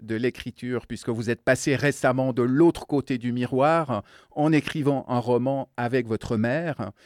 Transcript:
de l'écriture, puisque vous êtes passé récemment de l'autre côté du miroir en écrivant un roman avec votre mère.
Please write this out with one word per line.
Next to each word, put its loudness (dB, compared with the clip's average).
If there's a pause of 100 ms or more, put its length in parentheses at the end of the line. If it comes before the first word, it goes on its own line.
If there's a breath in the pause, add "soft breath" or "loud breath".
de -6
l'écriture, -4
puisque -10
vous -2
êtes -4
passé 2
récemment 0
de 0
l'autre 4
côté -2
du -4
miroir 2 (280 soft breath)
en 2
écrivant 2
un 0
roman 0
avec 0
votre -2
mère. -2 (140 soft breath)